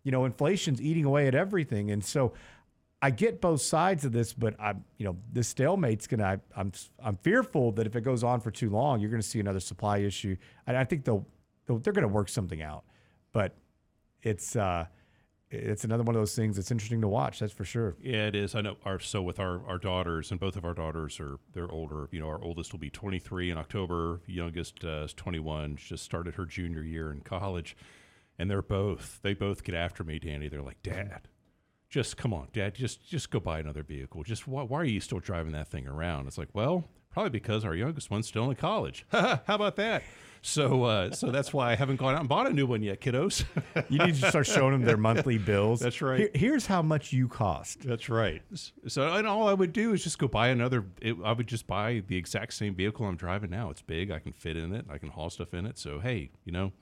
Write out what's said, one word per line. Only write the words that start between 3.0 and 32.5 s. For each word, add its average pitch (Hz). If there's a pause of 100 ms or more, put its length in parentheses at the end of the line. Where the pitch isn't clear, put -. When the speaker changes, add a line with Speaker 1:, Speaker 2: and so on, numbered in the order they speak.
Speaker 1:
I 139
get 185
both 165
sides 165
of 127
this, 117
but 110
I'm, 104 (140)
you 107
know, 90 (140)
this 117
stalemate's 139
gonna, 110
I, 95 (220)
I'm, 98 (280)
I'm 104
fearful 165
that 110
if 110
it 120
goes 120
on 120
for 110
too 107
long, 120
you're 104
gonna 117
see 110
another 98
supply 101
issue. 101 (300)
And 120
I 131
think 139
they'll, 107 (420)
they'll, 117
they're 196
gonna 185
work 101
something 85
out. 76 (480)
But 101 (680)
it's, 107
uh, 90 (640)
it's 107
another 113
one 117
of 110
those 104
things 107
that's 95
interesting 113
to 107
watch, 117
that's 107
for -
sure. 104
Speaker 2:
Yeah, 110
it 101
is. 101
I 110
know. 101
Our, 95
so -
with 90
our, 90
our 90
daughters, 87
and 92
both 95
of 87
our 85
daughters 80
are, 69 (160)
they're 87
older. 76
You 85
know, 78
our 78
oldest 85
will 92
be 73
twenty-three 92
in 85
October. 85
Youngest, 85
uh, 78
is 78
twenty-one. 78
She -
just -
started 85
her 92
junior 85
year 80
in 73
college. 90 (600)
And 95
they're 98
both, 98
they 98
both 101
get -
after 85
me, 78
Danny. 76
They're 71
like, -
"Dad, 101 (600)
just -
come 117
on, 69